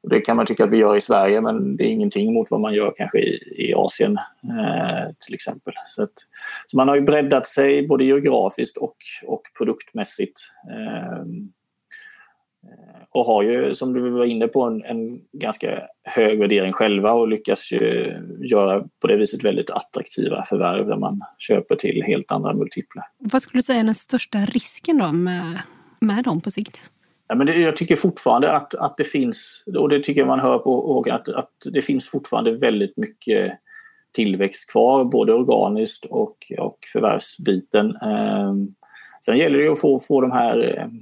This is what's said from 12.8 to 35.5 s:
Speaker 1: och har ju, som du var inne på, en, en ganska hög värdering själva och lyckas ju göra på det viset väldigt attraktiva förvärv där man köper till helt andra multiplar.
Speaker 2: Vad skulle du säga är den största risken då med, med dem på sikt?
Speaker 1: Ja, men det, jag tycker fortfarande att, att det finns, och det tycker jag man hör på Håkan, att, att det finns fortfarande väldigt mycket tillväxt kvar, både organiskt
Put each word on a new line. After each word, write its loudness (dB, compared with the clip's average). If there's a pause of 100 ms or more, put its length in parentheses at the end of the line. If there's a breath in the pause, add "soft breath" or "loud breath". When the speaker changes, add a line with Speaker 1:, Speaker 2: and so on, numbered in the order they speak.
Speaker 1:
och 2
har 4
ju, 2
som -6
du -2
var 2
inne 0
på, 0
en, -2
en -8 (120)
ganska -6 (220)
hög 2
värdering 2
själva 2
och 4
lyckas -2
ju 0 (380)
göra 4 (160)
på 0
det 4
viset -2
väldigt 0
attraktiva -6
förvärv 0
där -2
man -4 (180)
köper 0
till -2
helt -2
andra -2
multiplar. -6 (140)
Speaker 2:
Vad -2
skulle -4
du 0
säga 0
är 2
den 2
största -4
risken -2
då 0
med, -4 (420 soft breath)
med 0
dem -2
på -8
sikt? -10 (480)
Speaker 1:
Ja, -4
men 2
det, 2
jag 4
tycker 2
fortfarande 2
att, -2
att -4
det -2
finns, -4 (120)
och 2
det 4
tycker 2
jag 4
man 2
hör 2
på 0
Håkan, 0
att, -6
att -6 (120)
det -2
finns -2
fortfarande -2
väldigt 0
mycket -2 (600 loud breath)
tillväxt -2
kvar, 4
både 2
organiskt 2